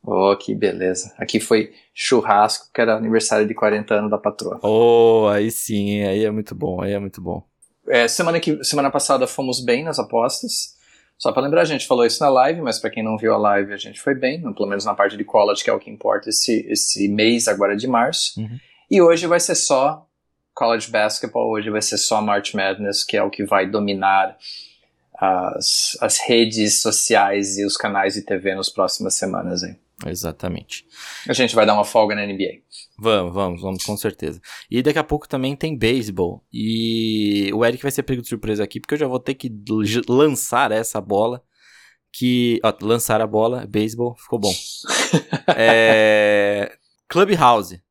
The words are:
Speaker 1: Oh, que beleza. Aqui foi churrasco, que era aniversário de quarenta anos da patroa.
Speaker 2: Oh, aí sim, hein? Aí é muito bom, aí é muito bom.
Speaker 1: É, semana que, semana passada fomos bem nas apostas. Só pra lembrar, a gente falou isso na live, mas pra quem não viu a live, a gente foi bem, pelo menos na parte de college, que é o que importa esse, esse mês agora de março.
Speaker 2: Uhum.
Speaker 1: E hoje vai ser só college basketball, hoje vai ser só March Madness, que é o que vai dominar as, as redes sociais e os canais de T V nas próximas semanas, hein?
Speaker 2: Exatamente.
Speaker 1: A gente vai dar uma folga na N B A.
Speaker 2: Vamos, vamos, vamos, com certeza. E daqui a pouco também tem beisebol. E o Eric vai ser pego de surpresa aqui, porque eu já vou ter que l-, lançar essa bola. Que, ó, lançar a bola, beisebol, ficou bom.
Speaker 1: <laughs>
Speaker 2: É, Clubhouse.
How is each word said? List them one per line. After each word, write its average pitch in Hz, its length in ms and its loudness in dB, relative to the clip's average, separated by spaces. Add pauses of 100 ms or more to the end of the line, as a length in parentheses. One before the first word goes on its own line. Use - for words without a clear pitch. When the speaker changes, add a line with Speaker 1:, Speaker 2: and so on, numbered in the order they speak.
Speaker 1:
Oh, 98 340 2
que - 200 -8
beleza. 92 600 -2
Aqui - 220 -2
foi 107 340 0 (220)
churrasco, 107 800 2
que - 60 -2
era 113 160 2
aniversário 110 500 2
de 110 80 -6
quarenta 107 400 0
anos 104 160 0
da 104 80 0
patroa. 101 420 -6
Speaker 2:
Oh, 113 720 6
aí 107 200 0
sim, 101 380 -4
hein? 104 180 -2
Aí 104 160 0
é 107 80 0
muito 107 200 -6
bom, 90 300 -6
aí 98 100 -4
é 101 60 -4
muito 98 240 -12
bom. 87 240 -8 (400)
Speaker 1:
É, 120 220 4
semana 170 320 0
que, 151 240 -2
semana 139 260 0
passada 139 380 0
fomos 127 360 -6
bem 123 200 0
nas 151 160 -4
apostas. - 760 -4 (420)
Só - 140 -2
pra 131 120 0
lembrar, 147 180 2
a 165 60 4
gente 147 200 -4
falou 120 180 4
isso - 160 0
na 147 80 4
live, 139 320 4
mas 135 200 -4
pra 110 100 -4
quem 110 140 -6
não 110 120 -2
viu 107 160 0
a 104 60 2
live, 101 340 2
a 101 40 -10
gente - 240 -14
foi 139 160 0
bem, 131 240 -2
pelo 107 260 -4
menos 98 180 -4
na 104 100 -2
parte 101 220 0
de 98 60 -8
college, 104 400 2
que - 80 0
é - 20 2
o 104 60 0
que 113 120 -12
importa 107 380 -4
esse, 110 400 -2
esse 101 400 -2
mês 110 380 2
agora 101 300 0
de 113 100 -6
março. 123 540 -2
Speaker 2:
Uhum. 110 180 -8 (320)
Speaker 1:
E 196 100 6
hoje 170 280 6
vai 175 100 4
ser 170 160 0
só 143 540 0 (440)
college 117 380 0
basketball, 113 640 -2
hoje 107 180 -4
vai 107 120 -2
ser 104 160 -4
só 107 220 0
March 104 320 -2
Madness, 101 520 -2
que - 120 -4
é 101 60 2
o 98 80 -2
que 104 140 -6
vai 98 260 2
dominar 98 680 0 (840)
as, - 800 -2
as - 180 0
redes 110 640 2
sociais 101 760 0
e 101 80 -2
os 98 100 -4
canais 98 380 -2
de 104 80 -8
T 98 160 -4
V 95 160 -4
nas 95 160 -6
próximas 95 420 -2
semanas, 92 500 -4
hein? - 160 -12 (280)
Speaker 2:
Exatamente. 85 800 -8 (420)
Speaker 1:
A 120 60 -2
gente 117 200 2
vai 110 120 6
dar 107 80 4
uma 104 100 4
folga 107 300 2
na 104 100 -4
N 101 100 -8
B 95 120 -2
A. - 100 -8 (420)
Speaker 2:
Vamos, 101 360 0
vamos, 90 260 -2
vamos, 95 240 -6
com 104 140 -6
certeza. 82 420 -6 (300)
E 123 120 -2
daqui 147 160 2
a 151 60 -2
pouco - 240 -6
também 135 260 -4
tem 156 220 -6
beisebol. 107 760 -2
E 110 1040 -2
o 110 100 0
Eric 120 200 0
vai 139 100 -2
ser 135 100 -2
pego 123 200 -4
de - 60 -16
surpresa 107 360 -4
aqui, - 160 -10
porque - 140 -4
eu 147 40 -4
já 151 80 0
vou 127 140 -2
ter 135 140 -6
que 127 140 -10
l-, 107 600 -2
lançar 127 640 2
essa 110 300 -2
bola. 107 400 0 (680)
Que, 123 540 0
ó, 104 160 2
lançar 110 400 0
a 110 60 0
bola, 110 400 0
beisebol, 113 500 -4
ficou - 220 -6
bom. 101 140 0
Speaker 1:
<laughs> - 1000 -4
Speaker 2:
É, 107 1160 4 (340)
Clubhouse. 127 840 4